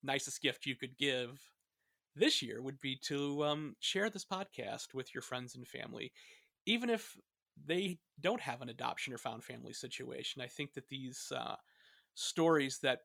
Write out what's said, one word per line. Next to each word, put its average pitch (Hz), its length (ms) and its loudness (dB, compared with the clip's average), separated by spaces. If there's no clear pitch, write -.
nicest 139 380 0
gift - 260 2
you 135 100 -2
could 131 200 -8
give 131 440 2
this 247 260 6
year 113 200 -4
would 135 180 -6
be 135 240 0
to, 143 400 2
um, 147 360 0
share 196 280 2
this 214 160 -6
podcast 123 720 -6
with 131 200 -6
your 123 80 -4
friends 123 320 -6
and 123 120 -12
family, - 460 -8
even 233 260 4
if - 260 0
they 180 360 2
don't 202 200 2
have 131 220 -2
an 123 60 -8
adoption 123 440 -2
or 117 60 -6
found 117 260 -4
family 123 280 -12
situation. 127 680 -6
I 123 60 -4
think 139 280 -6
that 139 140 -10
these, 131 480 -8
uh, - 200 -4
stories 160 640 6
that 131 260 4